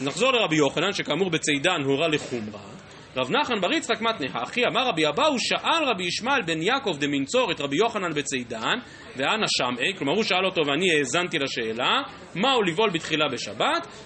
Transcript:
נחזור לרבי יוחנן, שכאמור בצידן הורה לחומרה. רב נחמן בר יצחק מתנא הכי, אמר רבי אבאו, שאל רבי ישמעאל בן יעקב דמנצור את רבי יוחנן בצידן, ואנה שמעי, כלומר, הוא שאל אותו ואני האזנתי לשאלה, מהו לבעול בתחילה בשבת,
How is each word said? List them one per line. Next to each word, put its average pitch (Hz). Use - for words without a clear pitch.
נחזור 160
לרבי 190
יוחנן, 151
שכאמור 170
בצידן 156
הורה 139
לחומרה. 110
רב 127
נחמן 233
בר 185
יצחק 277
מתנא 214
הכי, 123
אמר 226
רבי 156
אבאו, 262
שאל 294
רבי 196
ישמעאל 202
בן 160
יעקב 208
דמנצור 147
את 147
רבי 139
יוחנן 202
בצידן, 131
ואנה 175
שמעי, 127
כלומר, 143
הוא 214
שאל 190
אותו 180
ואני 165
האזנתי 156
לשאלה, 131
מהו 240
לבעול 190
בתחילה 156
בשבת, 160